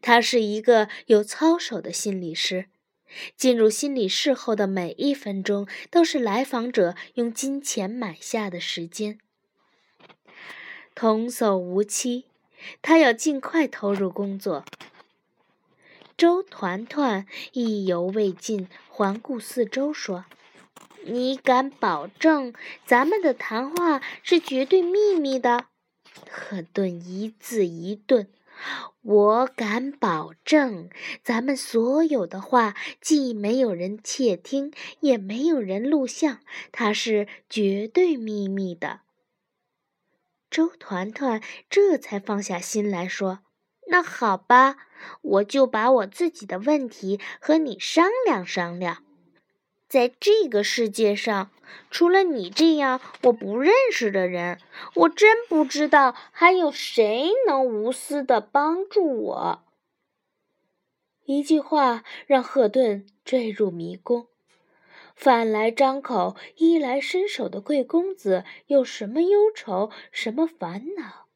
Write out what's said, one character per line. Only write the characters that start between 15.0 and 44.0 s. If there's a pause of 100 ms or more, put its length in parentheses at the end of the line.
周
团
团 (260)
意
犹
未
尽， (220)
环
顾
四
周
说 (800)
：“你
敢
保
证 (320)
咱
们
的
谈
话 (200)
是
绝
对
秘
密
的？” (920)
赫
顿
一
字
一
顿 (760)
：“我
敢
保 (120)
证， (360)
咱
们
所
有
的
话 (240)
既
没
有
人
窃
听， (280)
也
没
有
人
录
像， (300)
它
是 (220)
绝
对
秘
密
的。” (1500)
周
团
团 (260)
这
才
放
下
心
来
说 (480)
：“那